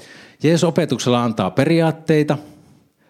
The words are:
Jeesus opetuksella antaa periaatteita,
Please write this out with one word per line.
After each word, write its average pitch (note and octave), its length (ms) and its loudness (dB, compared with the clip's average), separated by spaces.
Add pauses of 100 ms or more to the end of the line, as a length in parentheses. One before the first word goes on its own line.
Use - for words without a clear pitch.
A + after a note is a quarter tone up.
(420)
Jeesus D#3+ 220 2
opetuksella B2+ 600 0
antaa A2 260 -2
periaatteita, D#3 880 0 (720)